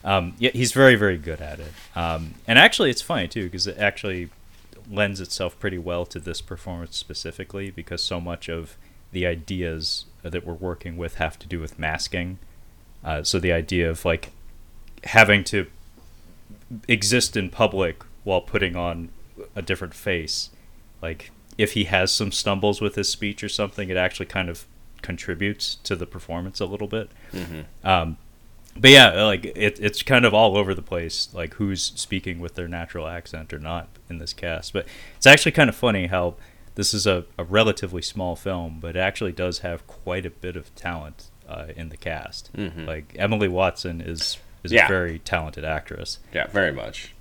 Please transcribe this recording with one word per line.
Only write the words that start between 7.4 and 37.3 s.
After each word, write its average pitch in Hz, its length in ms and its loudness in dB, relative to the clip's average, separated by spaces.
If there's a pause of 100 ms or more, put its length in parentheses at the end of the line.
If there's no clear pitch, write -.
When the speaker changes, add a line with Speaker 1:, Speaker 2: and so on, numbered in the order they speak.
Speaker 1:
because - 320 -8
so 87 180 -4
much 85 280 -8
of 82 280 -10 (360)
the 90 140 -2
ideas 85 800 -4 (160)
that 85 220 -6
we're 85 100 -8
working 85 420 -8
with 85 200 -6
have 80 220 -2
to - 80 -20
do 85 140 -6
with - 180 -10
masking. 87 600 -4 (680)
Uh, 76 180 -4
so 92 160 0
the 87 140 2
idea 85 360 2
of, 82 160 -4
like, 82 260 0 (760)
having 104 400 8
to 98 220 -2 (1200)
exist 113 480 2
in 92 140 -2
public 95 520 0 (220)
while 92 160 2
putting 92 360 -2
on 85 320 -4 (480)
a 98 60 -6
different 90 320 -6
face, - 560 -4 (500)
like, 82 300 -10 (260)
if 104 160 2
he 104 120 2
has 95 280 2
some 101 200 -2
stumbles 101 480 0
with 104 140 -2
his 101 140 -2
speech - 340 -6
or 104 60 -6
something, 98 420 -6
it 92 60 0
actually 92 300 0
kind 90 220 -4
of 85 160 -12 (380)
contributes 95 840 -6
to 95 120 -4
the 85 100 -8
performance 87 540 -10
a 95 60 -2
little 101 220 -8
bit. 110 220 -6 (220)
Speaker 2:
Mm-hmm. 82 540 -10
Speaker 1:
Um, 82 300 2 (600)
but 131 140 10
yeah, 110 340 12
like, 95 200 2
it, 101 360 0
it's 101 220 0
kind 123 220 6
of 104 80 8
all 104 240 8
over 98 180 2
the 87 80 -6
place, 85 500 -6
like, 85 220 -8
who's 98 280 -2
speaking - 560 -6
with 85 160 -10
their 87 140 -8
natural 85 400 -8
accent 82 440 -12
or 78 60 -10
not 82 300 -8 (200)
in 82 100 -10
this 80 140 -10
cast. 82 400 -8
But 95 140 -4 (300)
it's - 100 4
actually 151 260 10
kind 143 160 6
of 107 60 -2
funny 101 320 2
how 87 300 -2 (400)
this 101 180 0
is 101 120 0
a, 90 180 2 (120)